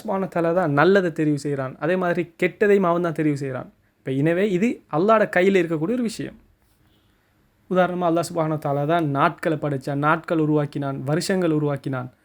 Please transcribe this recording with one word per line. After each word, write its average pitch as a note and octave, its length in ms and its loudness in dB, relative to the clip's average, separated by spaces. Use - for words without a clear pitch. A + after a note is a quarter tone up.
சுப்ஹானஹு F#3+ 220 -4
வ - 80 -14
தஆலா E3+ 180 0
தான் F3 180 0
நல்லதை F3+ 380 4
தெரிவு D3+ 240 0
செய்கிறான். C3+ 440 -6
அதே E3+ 180 -2
மாதிரி F3 460 -2
கெட்டதையும் G3+ 400 2
அவன் F3 200 2
தான் E3+ 100 -2
தெரிவு D#3 200 0
செய்கிறான். C3+ 400 -8
இப்ப - 140 -8
எனவே, E3+ 380 0
இது F#3+ 320 -2
அல்லாஹ்ட G#3 440 2
கையில F#3 280 4
இருக்கக்கூடிய E3 280 -2
ஒரு B3 100 -2
விஷயம். D3 340 -8
உதாரணமா, F3+ 360 2
அல்லாஹ் E3 280 0
சுப்ஹானஹு D#3 240 -2
வ - 80 -
தஆலா C#3+ 200 0
தான் E3 220 0
நாட்களை D#3 500 0
படைச்சான், C#3+ 360 -4
நாட்கள் D#3+ 440 0
உருவாக்கினான், C#3+ 640 -2
வருஷங்கள் F3 480 0
உருவாக்கினான். C#3 600 -2